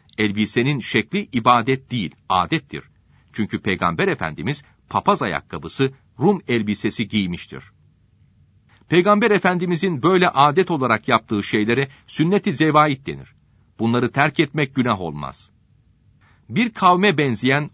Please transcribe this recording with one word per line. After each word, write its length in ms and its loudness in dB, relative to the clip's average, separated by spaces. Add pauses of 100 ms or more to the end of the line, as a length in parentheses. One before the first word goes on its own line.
(180)
Elbisenin 640 -2
şekli 520 -4
ibadet 600 0
değil, 240 -6 (140)
adettir. 540 -2 (500)
Çünkü 280 -6
Peygamber 460 0
Efendimiz 560 -6 (260)
papaz 320 0
ayakkabısı, 720 -4 (260)
Rum 280 0
elbisesi 600 -2
giymiştir. 560 -6 (1300)
Peygamber 420 4
Efendimizin 720 0
böyle 260 4
adet 420 4
olarak 360 0
yaptığı 360 0
şeylere 440 0 (200)
sünnet-i 460 0
zevaid 540 2
denir. 260 -12 (460)
Bunları 320 0
terk 280 0
etmek 360 -2
günah 260 0
olmaz. 480 -10 (1000)
"Bir 240 0
kavme 440 2
benzeyen 560 0